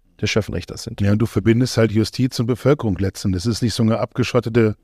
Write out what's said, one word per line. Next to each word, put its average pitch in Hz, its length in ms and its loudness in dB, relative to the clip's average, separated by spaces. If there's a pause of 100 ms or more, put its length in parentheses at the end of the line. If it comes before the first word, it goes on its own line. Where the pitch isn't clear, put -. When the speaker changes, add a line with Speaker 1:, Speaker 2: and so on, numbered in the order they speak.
(200)
Speaker 1:
des 107 120 -2
Schöffenrichters - 520 -4
sind. - 160 -10
Speaker 2:
Ja, 101 140 2
und 107 60 2
du 113 60 0
verbindest 113 520 2
halt 113 160 2
Justiz 113 480 0
und 113 60 -2
Bevölkerung 120 500 0
letztendlich. 95 460 -2
Das 120 100 0
ist - 80 -8
nicht 117 120 0
so 120 100 0
eine 110 160 2
abgeschottete 113 840 0